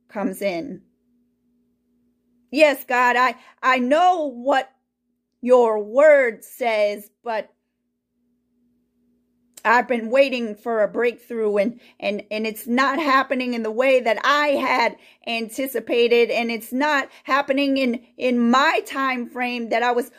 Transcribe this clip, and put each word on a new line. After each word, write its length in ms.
comes 320
in. 400
Yes, 340
God, 320
I, 200
I 160
know 460
what 480
your 360
word 640
says, 680
but 300
I've 240
been 220
waiting 440
for 280
a 60
breakthrough 680
and, 240
and, 320
and 160
it's 200
not 320
happening 560
in 80
the 80
way 300
that 240
I 240
had 480
anticipated, 1040
and 200
it's 220
not 360
happening 540
in, 240
in 340
my 360
time 420
frame 400
that 140
I 100
was 260